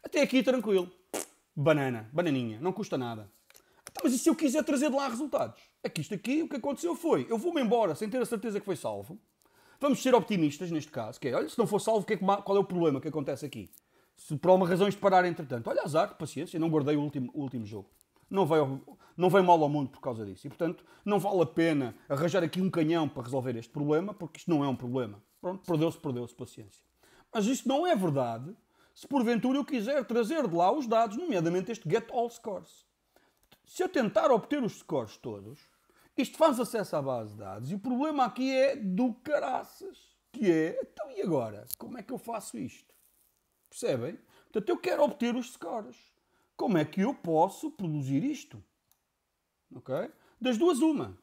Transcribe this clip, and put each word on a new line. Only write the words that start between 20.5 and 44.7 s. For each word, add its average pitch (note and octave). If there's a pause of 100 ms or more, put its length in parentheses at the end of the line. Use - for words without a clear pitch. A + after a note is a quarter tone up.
não G3+
vale G3
a D3+
pena D3 (140)
arranjar D#3+
aqui F3
um F#3+
canhão D#3+
para C3+
resolver B2
este A2+
problema, D3+
porque -
isto -
não D3
é C#3
um B2+
problema. B2 (160)
Pronto, F#3
perdeu-se, D#3+
perdeu-se, B2
paciência. - (480)
Mas A3
isto A#3
não D4
é F4
verdade C#3 (380)
se -
porventura B3
eu C4+
quiser C4
trazer A#3+
de E3
lá F3
os C#4
dados, G#3
nomeadamente F#3
este A3
get A3+
all A#3+
scores. - (800)
Se -
eu F#4
tentar D4+
obter C4
os G#3
scores B2
todos, G#2+ (560)
isto -
faz D4+
acesso G#3+
à C#3+
base A#2
de G#2
dados G#2+
e G3
o G3+
problema C4
aqui B3+
é C4
do G#3+
caraças, - (320)
que G#3
é, E3
então -
e G#4+
agora? A#2 (100)
Como A3+
é G#3+
que C4+
eu A3+
faço A#3
isto? - (720)
Percebem? D#3 (260)
Portanto, -